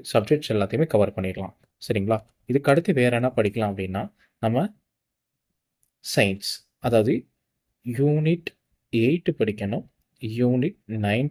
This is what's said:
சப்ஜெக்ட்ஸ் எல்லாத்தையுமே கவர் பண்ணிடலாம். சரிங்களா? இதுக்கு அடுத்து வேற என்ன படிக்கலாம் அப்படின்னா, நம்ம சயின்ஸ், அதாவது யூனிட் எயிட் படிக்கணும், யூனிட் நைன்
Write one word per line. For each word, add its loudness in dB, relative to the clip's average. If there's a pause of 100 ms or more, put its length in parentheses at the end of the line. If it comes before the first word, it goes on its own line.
(120)
சப்ஜெக்ட்ஸ் 0
எல்லாத்தையுமே 0
கவர் 2
பண்ணிடலாம். -6 (260)
சரிங்களா? 0 (300)
இதுக்கு 2
அடுத்து 2
வேற 4
என்ன 0
படிக்கலாம் 0
அப்படின்னா, -4 (380)
நம்ம 0 (1500)
சயின்ஸ், -2 (340)
அதாவது 4 (720)
யூனிட் 0 (440)
எயிட் 2
படிக்கணும், -2 (380)
யூனிட் 0 (260)
நைன் 0